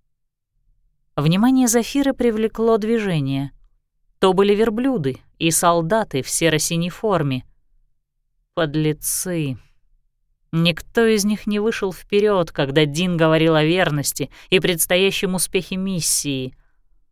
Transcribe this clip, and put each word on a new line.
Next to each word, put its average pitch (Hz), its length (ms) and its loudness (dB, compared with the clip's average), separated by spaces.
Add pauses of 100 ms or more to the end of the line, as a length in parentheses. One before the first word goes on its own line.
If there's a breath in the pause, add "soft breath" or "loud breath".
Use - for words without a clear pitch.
(1160)
Внимание 226 520 0
Зафиры 269 440 0
привлекло 226 640 0
движение. 170 760 -2 (640)
То 190 160 4
были 202 200 4
верблюды 220 640 0 (180)
и 160 120 2
солдаты 170 720 0
в - 60 -12
серо-синей 165 600 0
форме. 151 560 -2 (1080)
«Подлецы!» 151 1040 -2 (960)
Никто 170 520 0
из 214 220 2
них 208 200 -4
не 208 120 0
вышел 208 340 -2
вперёд, 202 580 0
когда 147 360 2
Дин 170 320 -2
говорил 160 380 4
о 156 80 4
верности 156 640 -2 (180 loud breath)
и 185 100 4
предстоящем 185 760 0
успехе 185 420 -4
миссии. 151 800 -4 (540)